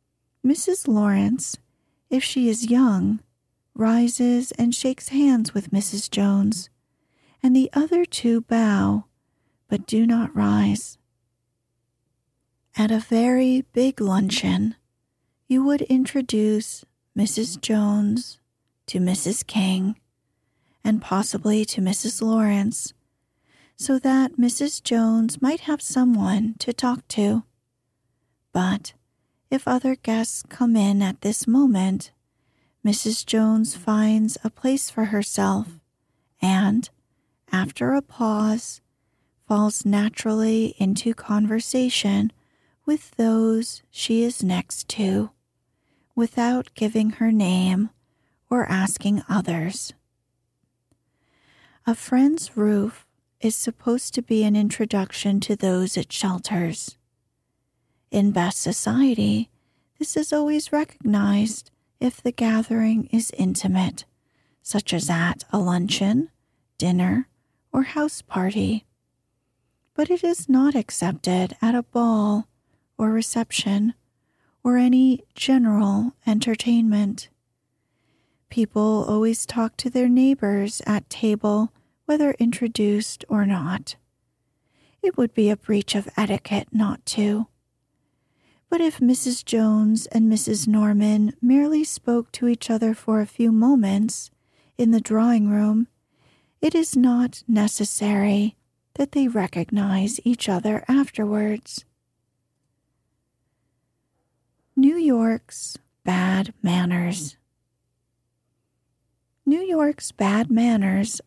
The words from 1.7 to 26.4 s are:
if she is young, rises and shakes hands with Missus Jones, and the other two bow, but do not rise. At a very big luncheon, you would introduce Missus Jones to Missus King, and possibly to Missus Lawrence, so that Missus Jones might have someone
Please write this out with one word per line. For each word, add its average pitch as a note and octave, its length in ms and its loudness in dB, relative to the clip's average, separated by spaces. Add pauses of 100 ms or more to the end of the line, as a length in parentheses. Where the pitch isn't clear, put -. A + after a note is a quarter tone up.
if C4 140 0
she B3 260 0
is A3+ 200 -2
young, G#3+ 520 2 (520)
rises A#3+ 800 2
and A#3+ 220 0
shakes - 340 -4
hands C4+ 440 2
with - 180 -6
Missus G3+ 380 -4
Jones, G3+ 600 0 (720)
and B3+ 140 4
the C4 160 4
other E4 320 2
two A#3 380 0
bow, G#3 640 0 (640)
but G3+ 180 -4
do A3+ 180 2
not A#3 300 0
rise. G#3 640 0 (1800)
At G#3+ 160 0
a A3 80 0
very B3+ 600 2 (120)
big C4 280 0
luncheon, F#3+ 720 0 (720)
you C4 160 2
would C#4+ 200 2
introduce A3+ 1000 0 (320)
Missus G#3 400 -2
Jones G#3 840 0 (480)
to F#3 120 -4
Missus F#3 440 -2
King, F#3+ 540 -2 (840)
and A3 180 0
possibly G#3 640 -2
to - 160 -4
Missus G3+ 400 -2
Lawrence, A3 720 0 (840)
so C4 220 0
that C4 380 2
Missus A#3+ 440 -2
Jones A3+ 600 0
might D4 200 0
have D4+ 200 -4
someone A3 800 0